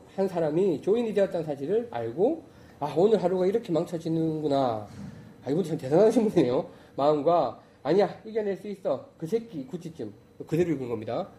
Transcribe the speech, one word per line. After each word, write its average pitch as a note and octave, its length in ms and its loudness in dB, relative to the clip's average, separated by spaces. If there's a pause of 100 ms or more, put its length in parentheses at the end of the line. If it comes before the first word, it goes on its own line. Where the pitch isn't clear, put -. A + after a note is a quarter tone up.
(140)
한 F#3+ 140 0
사람이 E3+ 540 0
조인이 A3 320 0
되었다는 F#3 320 0
사실을 D#3 440 -4
알고, C3+ 520 -2 (380)
"아, C#3+ 160 -4
오늘 G3 260 4
하루가 F3+ 240 2
이렇게 G3+ 260 -2
망쳐지는구나. D#3 1120 0 (580)
아, B2 60 -4
이분 E3 140 0
참 D#3 140 -4
대단하신 G#3 500 4
분이네요." C#3+ 380 2 (300)
마음과 D3 640 2 (240)
"아니야, F3 400 2
이겨낼 G#3+ 320 -4
수 G#3 120 -12
있어. F3+ 480 -6
그 E3 100 -10
새끼 F3+ 400 -4
구찌쯤." D#3+ 460 -10 (340)
그대로 E3 260 0
읽은 C3 160 -4
겁니다. A#2 400 -6 (100)